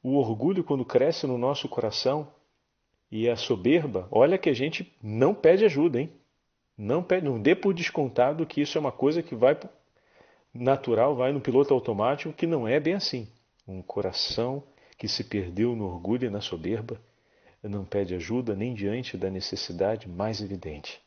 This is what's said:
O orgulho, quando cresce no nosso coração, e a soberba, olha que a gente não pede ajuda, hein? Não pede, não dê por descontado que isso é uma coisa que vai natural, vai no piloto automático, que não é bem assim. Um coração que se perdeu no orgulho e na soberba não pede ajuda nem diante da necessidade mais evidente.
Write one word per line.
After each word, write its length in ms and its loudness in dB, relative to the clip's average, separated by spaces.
O 140 2
orgulho, 460 0
quando 200 0
cresce 440 2
no 100 -2
nosso 320 -2
coração, 580 -2
e 180 0
a 60 2
soberba, 720 0
olha 280 6
que 120 0
a 40 4
gente 380 -4
não 320 2
pede 300 6
ajuda, 340 2
hein? 120 -4
Não 260 -2
pede, 220 2
não 140 0
dê 140 6
por 200 2
descontado 720 0
que 160 -4
isso 160 -2
é 40 0
uma 100 -2
coisa 300 2
que 140 -10
vai 240 4
natural, 600 2
vai 160 0
no 100 -2
piloto 320 4
automático, 600 0
que 140 -2
não 200 0
é 120 2
bem 140 0
assim. 340 -6
Um 140 -10
coração 840 -4
que 100 -8
se 180 -4
perdeu 500 -2
no 100 -4
orgulho 400 -2
e 40 -2
na 120 -4
soberba 580 -6
não 240 -8
pede 300 -2
ajuda 400 -4
nem 180 -4
diante 440 -4
da 120 -2
necessidade 760 -4
mais 340 -4
evidente. 640 -10